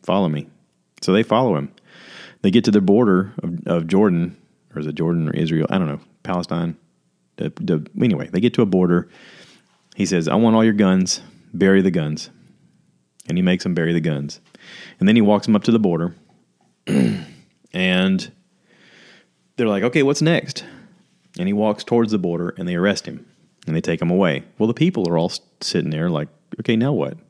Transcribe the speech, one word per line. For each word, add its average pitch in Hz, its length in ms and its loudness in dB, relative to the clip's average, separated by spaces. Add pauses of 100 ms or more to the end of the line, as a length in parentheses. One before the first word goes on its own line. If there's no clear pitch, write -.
Follow 92 260 -2
me." 76 200 -6 (540)
So 92 100 0
they 104 100 4
follow 113 340 2
him. 71 140 -6 (720)
They 101 80 2
get 110 140 4
to 117 60 2
the 104 100 4
border 98 520 2 (100)
of, 87 240 -8
of 85 200 -2
Jordan, 87 500 0 (380)
or - 60 -8
is 76 60 -6
it 76 80 -8
Jordan 82 340 -2
or - 40 -4
Israel? 80 380 -2
I 95 80 -2
don't 85 100 -2
know. 71 120 -8 (220)
Palestine. 87 540 -6 (600)
The, - 240 -8
the, 82 260 -2 (160)
anyway, 107 300 -2
they 90 80 0
get 117 140 0
to 123 80 2
a 107 40 2
border. 90 420 2 (840)
He 98 120 -2
says, 85 200 0
"I - 100 0
want 110 200 4
all 113 80 4
your 113 80 4
guns. 95 480 2 (320)
Bury 95 300 4
the 92 80 2
guns." 76 400 -4 (1000)
And 85 80 -2
he 90 60 0
makes 90 220 0
them 90 100 -2
bury 85 180 0
the 85 80 0
guns. 73 400 -6 (580)
And 92 100 2
then 110 80 6
he 113 60 6
walks 104 240 2
them 110 80 2
up 101 100 0
to 120 80 2
the 113 60 4
border. 85 360 -2 (720)
<clears throat> - 80 -2 (800)
And 92 600 0 (1200)
they're 117 120 0
like, 101 140 0
"Okay, 123 200 2
what's 139 200 2
next?" - 420 0 (760)
And 90 80 -4
he 101 60 -2
walks 107 320 -2
towards 117 260 0
the 107 80 0
border, 87 380 -4
and 90 100 -8
they 90 100 -4
arrest 98 300 0
him, - 200 -16 (400)
and 80 100 -4
they 82 60 -2
take 82 180 -2
him 85 100 0
away. 90 340 0 (120)
Well, 107 100 0
the 117 60 0
people 156 380 0
are 85 80 0
all 85 100 0
s-, - 120 -8 (200)
sitting 78 300 -4
there 78 180 -4
like, 76 200 -4 (320)
"Okay, 117 160 0
now 127 160 0
what?" 78 260 -4 (100)